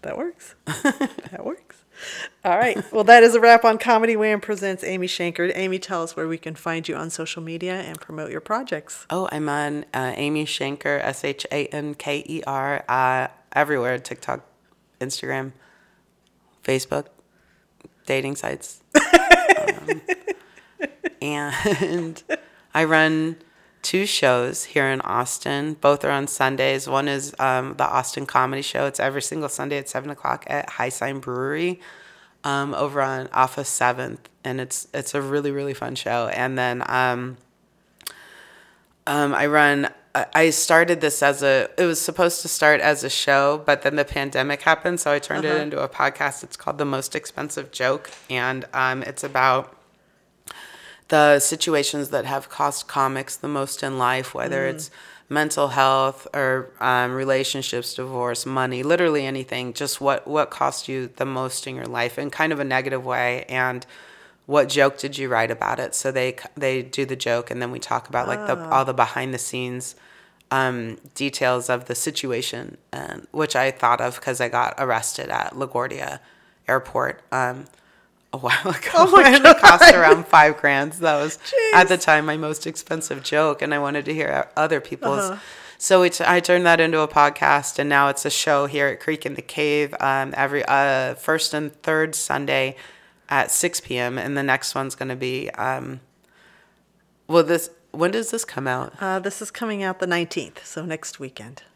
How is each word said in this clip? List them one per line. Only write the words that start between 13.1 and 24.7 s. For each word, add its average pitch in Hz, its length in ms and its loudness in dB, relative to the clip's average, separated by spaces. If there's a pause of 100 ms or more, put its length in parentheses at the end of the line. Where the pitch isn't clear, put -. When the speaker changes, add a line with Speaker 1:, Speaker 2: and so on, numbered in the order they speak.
Speaker 2:
everywhere, 135 460 0
TikTok, 127 420 -8 (600)
Instagram, 131 520 -8 (1120)
Facebook, 131 420 -2 (1000)
dating 135 300 -2
sites. - 460 -10 (120)
Speaker 1:
<laughs> - 160 6 (500)
Speaker 2:
Um, - 400 -4 (1200)
and 156 1000 -2 (500)
I 156 120 2
run 156 520 2 (460)
two 190 240 -2
shows 127 580 0
here 139 240 0